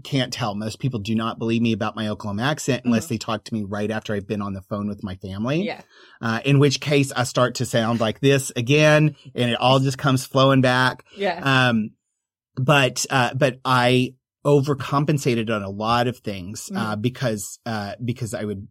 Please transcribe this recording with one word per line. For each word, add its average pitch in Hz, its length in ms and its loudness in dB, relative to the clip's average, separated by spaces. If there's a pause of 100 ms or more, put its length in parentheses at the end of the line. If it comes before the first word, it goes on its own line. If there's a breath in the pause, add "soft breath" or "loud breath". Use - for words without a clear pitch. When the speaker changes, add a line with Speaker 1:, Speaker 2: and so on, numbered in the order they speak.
Speaker 1:
can't 127 280 -2
tell. 107 240 -4
Most 107 240 -6
people 127 200 -2
do 110 160 -4
not 113 220 -4
believe 113 240 0
me 113 100 2
about 107 240 -4
my 110 120 -6
Oklahoma 104 340 -6
accent 131 420 -2
unless 117 220 2
Speaker 2:
Mm-hmm. 120 80 -4
Speaker 1:
they 107 40 -4
talk 107 260 -6
to - 100 -8
me 110 100 -4
right 104 260 -6
after 110 240 -6
I've 98 120 -6
been 104 160 -4
on 101 100 -6
the 95 100 -10
phone 101 260 -6
with 101 160 -8
my 92 120 -8
family. 110 480 -4
Speaker 2:
Yeah. 165 160 -8 (400 loud breath)
Speaker 1:
Uh, 113 240 -2
in 139 160 6
which 143 200 4
case 143 320 2
I 127 120 -2
start 123 320 0
to 127 100 -2
sound 117 340 0
like 110 200 -2
this 139 360 2
again, 151 600 4 (180 loud breath)
and 120 160 0
it 113 100 -2
all 131 200 6
just 135 180 0
comes 131 280 0
flowing 135 340 4
back. 127 440 2 (120)
Speaker 2:
Yeah. 196 240 -4 (280)
Speaker 1:
Um, 113 220 0 (680)
but, 131 540 2
uh, 123 240 0
but 131 300 0
I 127 500 2 (520)
overcompensated 139 880 0
on 104 80 -4
a 98 80 -8
lot 113 360 0
of 120 120 -4
things, 98 560 -10
uh, 110 180 -4
Speaker 2:
Mm-hmm. 107 80 -6
Speaker 1:
because, 117 680 -4
uh, 104 280 -6 (100)
because 117 300 -6
I - 100 -6
would 104 260 -8